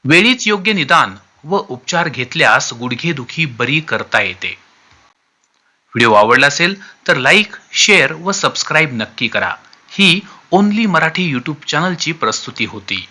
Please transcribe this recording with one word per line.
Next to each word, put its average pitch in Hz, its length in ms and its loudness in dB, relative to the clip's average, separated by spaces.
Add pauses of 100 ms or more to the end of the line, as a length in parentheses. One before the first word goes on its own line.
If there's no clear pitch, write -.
वेळीच 214 420 2
योग्य 208 260 -2
निदान 139 420 2 (280)
व 175 140 -4 (120)
उपचार 165 400 -6
घेतल्यास 127 640 0
गुडघेदुखी 123 720 -6
बरी 123 340 -4
करता - 420 -2
येते. 90 280 -6 (1500)
व्हिडिओ 117 180 4
आवडला 120 340 6
असेल 180 340 -2 (260)
तर 175 80 4
लाईक, 165 400 2 (160)
शेअर 160 400 2
व 170 200 -6
सबस्क्राईब 156 600 -2
नक्की 110 340 -6
करा. - 280 -4 (340)
ही 190 300 2 (340)
Only 208 340 2
मराठी 160 460 0
YouTube 156 340 -6
चॅनलची 160 440 -2
प्रस्तुती - 540 -6
होती. 95 460 -12